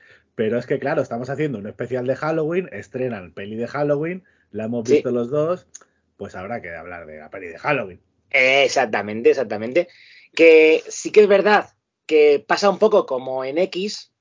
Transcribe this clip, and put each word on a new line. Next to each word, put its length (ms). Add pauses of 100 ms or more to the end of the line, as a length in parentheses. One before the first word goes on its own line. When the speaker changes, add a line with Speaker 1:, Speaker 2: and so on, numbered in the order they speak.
(360)
Speaker 1:
pero 220
es 80
que, 140
claro, 220
estamos 280
haciendo 300
un 80
especial 400
de 80
Halloween, 560
estrenan 640
peli 220
de 120
Halloween, 560 (280)
la 140
hemos 220
Speaker 2:
Sí. 80
Speaker 1:
visto 160
los 180
dos, 380 (500)
pues 180
habrá 260
que 140
hablar 300
de 140
la 100
peli 180
de 120
Halloween. 400 (320)
Speaker 2:
Exactamente, 960
exactamente. 580 (480)
Que 520
sí 240
que 100
es 60
verdad 420 (380)
que 380
pasa 240
un 100
poco 260
como 380
en 140
X, 640